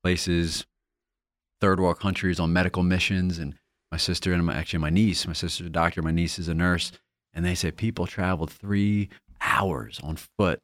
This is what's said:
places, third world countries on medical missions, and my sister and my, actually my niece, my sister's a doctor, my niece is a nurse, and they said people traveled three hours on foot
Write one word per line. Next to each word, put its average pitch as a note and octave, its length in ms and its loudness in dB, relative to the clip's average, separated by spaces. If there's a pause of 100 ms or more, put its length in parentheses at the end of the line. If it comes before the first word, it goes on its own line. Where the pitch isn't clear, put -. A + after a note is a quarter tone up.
places, E2+ 640 0 (920)
third F#2+ 200 2
world F2 200 2
countries F#2 400 0
on E2+ 140 2
medical F2+ 300 2
missions, F2+ 560 2
and C#2+ 160 -8 (360)
my D#2+ 60 -4
sister F#2 340 -2
and F2 140 4
my, D#2+ 100 0
actually E2 240 -4
my D#2 120 0
niece, G2 340 2
my E2+ 80 -4
sister's F2 340 -6
a E2 40 -8
doctor, E2+ 300 2
my D#2+ 100 0
niece E2 260 0
is E2+ 100 -6
a E2+ 60 -2
nurse, F2 380 2 (420)
and E2+ 120 -2
they F2+ 100 0
said E2 220 -4
people A2 300 -2
traveled F2+ 440 -2
three G2+ 560 0 (320)
hours C#2 640 -2
on D#2+ 140 -6
foot - 460 -2